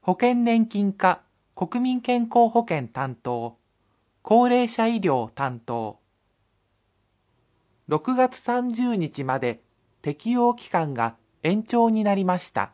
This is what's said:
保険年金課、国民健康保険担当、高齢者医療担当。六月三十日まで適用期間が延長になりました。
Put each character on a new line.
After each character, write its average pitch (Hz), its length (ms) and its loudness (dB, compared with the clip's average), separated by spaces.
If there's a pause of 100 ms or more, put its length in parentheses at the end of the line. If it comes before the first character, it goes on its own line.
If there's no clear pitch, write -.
保 185 120 -2
険 247 240 2
年 233 300 2
金 202 260 -2
課、 185 280 0 (340)
国 214 280 -4
民 254 180 -2
健 247 220 -2
康 233 260 4
保 233 180 0
険 139 220 -4
担 131 260 -6
当、 117 440 -8 (640)
高 240 260 4
齢 247 200 2
者 226 180 0
医 233 140 0
療 135 300 0
担 127 300 -6
当。 113 380 -6 (1900)
六 151 260 -2
月 247 220 0
三 247 360 -4
十 240 220 -2
日 151 300 -4
ま 131 140 -2
で 120 220 -4 (400)
適 151 320 -4
用 240 220 2
期 - 140 -16
間 156 260 -2
が 117 220 -4 (260)
延 196 200 0
長 233 280 2
に 220 140 0
な 202 100 2
り 196 100 0
ま 180 140 0
し - 120 -12
た。 - 240 -4